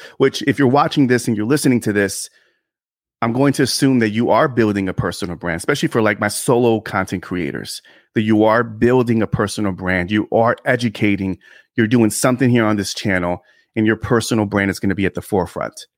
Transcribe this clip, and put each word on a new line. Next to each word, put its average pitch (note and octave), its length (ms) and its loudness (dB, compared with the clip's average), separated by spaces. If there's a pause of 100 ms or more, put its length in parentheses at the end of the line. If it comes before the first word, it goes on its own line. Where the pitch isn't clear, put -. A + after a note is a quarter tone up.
(180)
which C3+ 280 0
if C#3 140 0
you're C#3 80 4
watching C#3+ 400 2
this B2 200 2
and A#2 80 0
you're G#2 100 -2
listening B2+ 360 2
to G#2+ 120 -2
this, G2 360 -2 (920)
I'm A#2 100 -2
going C3+ 200 2
to C#3+ 100 0
assume C3+ 360 0
that A2 120 2
you A2 180 -2
are A#2 180 2
building G#2 400 0
a F2 60 -6
personal F2 420 -6
brand, E2+ 220 -6
especially D3 320 -2
for, A2+ 140 0
like, G#2+ 160 0
my G#2 80 0
solo A#2 540 2
content F#2+ 420 -6
creators, - 580 -8 (320)
that A#2 80 0
you G#2+ 220 4
are A2 200 4
building A#2 600 2
a F#2+ 40 -2
personal G#2 440 -2
brand, F#2 400 -2
you G#2+ 200 0
are A2+ 240 2 (100)
educating, G#2 720 -2 (360)
you're A2+ 120 2
doing A2+ 240 4
something B2+ 400 0
here A#2+ 140 4
on G#2+ 100 2
this G2+ 180 -6
channel, F2 500 -4 (320)
and A2 120 2
your A2 80 4
personal A2 500 0
brand G2+ 240 0
is F2+ 100 -4
gonna G2 140 -2
be F#2+ 140 -2
at - 80 -4
the F2 80 -10
forefront. - 640 -6 (100)